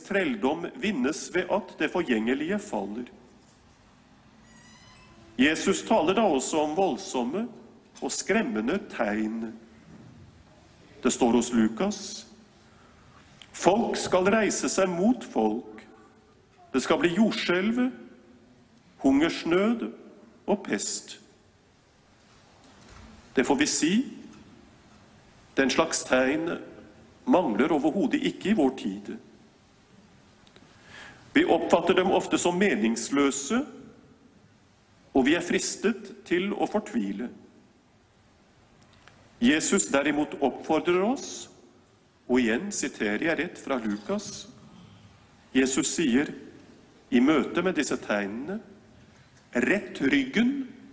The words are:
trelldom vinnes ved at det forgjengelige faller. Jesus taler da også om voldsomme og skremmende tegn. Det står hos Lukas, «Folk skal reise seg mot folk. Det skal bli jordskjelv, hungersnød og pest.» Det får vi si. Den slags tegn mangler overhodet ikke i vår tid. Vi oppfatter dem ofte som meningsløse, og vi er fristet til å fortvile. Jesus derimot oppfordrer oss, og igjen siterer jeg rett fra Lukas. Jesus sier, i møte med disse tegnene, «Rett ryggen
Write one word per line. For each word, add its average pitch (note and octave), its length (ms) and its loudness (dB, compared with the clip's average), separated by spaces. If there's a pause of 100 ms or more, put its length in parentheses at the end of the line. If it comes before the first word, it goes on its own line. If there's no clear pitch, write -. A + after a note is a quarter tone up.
trelldom D#3 640 -2 (100)
vinnes F#3+ 540 -2
ved F3+ 180 -2
at G3+ 300 -4
det D3+ 100 0
forgjengelige C#3+ 720 0
faller. G#2 480 -6 (2250)
Jesus D#3+ 480 2
taler F#3+ 300 4
da A3+ 80 4
også D#3 400 2
om D3+ 100 -4
voldsomme D#3 680 -2 (560)
og C#3+ 140 -6
skremmende D#3 640 -2 (120)
tegn. A2 640 -4 (1500)
Det B2 120 2
står A#2+ 220 4
hos A2+ 180 2
Lukas, A#2 460 0 (1500)
«Folk G3+ 480 2
skal F#3 340 2
reise F3+ 380 0
seg F#3+ 180 2
mot F#3+ 320 2
folk. - 640 -4 (880)
Det B2+ 100 2
skal D#3+ 220 2
bli F3 160 2
jordskjelv, A3 640 0 (1200)
hungersnød E3+ 800 2 (680)
og G3+ 160 0
pest.» - 540 -6 (2250)
Det A#2+ 100 2
får C#3 160 4
vi D3 80 2
si. D#3+ 220 2 (1600)
Den C3+ 160 2
slags - 320 0
tegn C#3+ 540 0 (720)
mangler C3+ 420 2
overhodet D#3 560 0
ikke - 240 -2
i A3 80 2
vår C3+ 120 4 (100)
tid. G#2 340 -8 (2250)
Vi D#3 160 4
oppfatter E3+ 480 4
dem F#3 160 4
ofte F3 320 2
som F3 160 0
meningsløse, C3+ 1040 0 (1500)
og C3+ 120 4
vi D3+ 80 4
er E3+ 100 -2
fristet - 680 -2 (160)
til F#3 280 0
å D#3 160 -4
fortvile. G#3 580 -4 (2000)
Jesus D#3 540 4
derimot C#3+ 500 2
oppfordrer D#3 600 2
oss, - 440 -4 (800)
og B2 160 4
igjen A#2 320 0
siterer G#2+ 540 -2
jeg D#3+ 100 0
rett E3+ 220 -6
fra C3+ 220 -4
Lukas. - 640 -6 (1080)
Jesus C3 400 2
sier, C#3+ 380 2 (800)
i A#2+ 120 4
møte F3 400 2
med F3+ 160 -2
disse C#3 240 0
tegnene, A2+ 560 -4 (920)
«Rett - 520 0
ryggen C#3+ 480 2 (400)